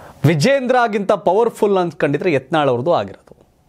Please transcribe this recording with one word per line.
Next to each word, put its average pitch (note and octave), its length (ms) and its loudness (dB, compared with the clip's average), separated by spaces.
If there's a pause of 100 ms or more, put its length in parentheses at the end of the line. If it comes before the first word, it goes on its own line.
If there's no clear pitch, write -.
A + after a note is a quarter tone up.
(240)
ವಿಜೇಂದ್ರಗಿಂತ A3+ 880 0
ಪವರ್‌ಫುಲ್ G#3 640 0
ಅಂದ್ಕೊಂಡಿದ್ರೆ E3 540 -2
ಯತ್ನಾಳ್ D3 360 -2
ಅವ್ರದ್ದು B2+ 240 0
ಆಗಿರೋದು - 540 -6 (220)